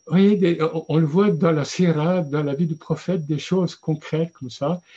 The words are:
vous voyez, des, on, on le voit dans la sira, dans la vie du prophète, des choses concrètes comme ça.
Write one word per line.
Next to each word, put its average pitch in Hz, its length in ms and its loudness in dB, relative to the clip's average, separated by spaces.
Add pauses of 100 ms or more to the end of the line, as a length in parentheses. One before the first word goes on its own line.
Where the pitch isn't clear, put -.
vous - 60 -4
voyez, 196 240 6
des, 170 260 0
on, 160 260 -2
on 151 100 2
le 165 80 4
voit 190 240 2
dans 170 200 2
la 147 140 0
sira, 170 580 0
dans 151 200 -4
la 143 120 -2
vie 165 120 -2
du 156 100 -6
prophète, 165 500 -6
des 151 120 -2
choses 180 360 -2
concrètes 160 580 -4
comme 127 180 -14
ça. 165 300 -4 (160)